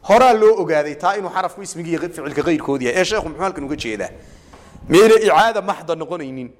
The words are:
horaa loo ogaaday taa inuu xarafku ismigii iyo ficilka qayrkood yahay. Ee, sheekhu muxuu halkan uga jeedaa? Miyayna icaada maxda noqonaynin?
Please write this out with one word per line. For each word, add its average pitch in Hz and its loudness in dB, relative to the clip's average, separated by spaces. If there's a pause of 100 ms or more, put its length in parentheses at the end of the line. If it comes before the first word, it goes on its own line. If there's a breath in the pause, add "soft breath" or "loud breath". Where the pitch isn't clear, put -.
horaa 240 6
loo 220 6
ogaaday 151 -2
taa 180 -2
inuu 185 -8
xarafku 185 -6
ismigii 170 -12
iyo 160 -2
ficilka 147 -6
qayrkood 143 -2
yahay. 127 -2
Ee, 180 2
sheekhu 196 -4
muxuu 156 -10
halkan 156 -8
uga 143 -8
jeedaa? 104 -8 (800 soft breath)
Miyayna 214 6
icaada 214 2
maxda 175 -6
noqonaynin? 139 -10 (120)